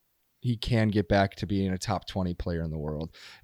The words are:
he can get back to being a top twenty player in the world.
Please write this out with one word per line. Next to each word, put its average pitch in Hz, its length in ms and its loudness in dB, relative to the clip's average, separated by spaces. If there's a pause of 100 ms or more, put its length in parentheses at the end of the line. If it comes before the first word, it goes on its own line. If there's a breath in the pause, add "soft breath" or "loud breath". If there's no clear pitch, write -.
(400)
he 120 160 0
can 110 320 2
get 101 200 2
back 98 280 4
to 95 100 -4
being 95 260 2
a 92 60 -2
top - 300 -4
twenty 90 260 -2
player 85 280 -4
in 82 80 -2
the 78 80 -6
world. 76 360 -6 (300 loud breath)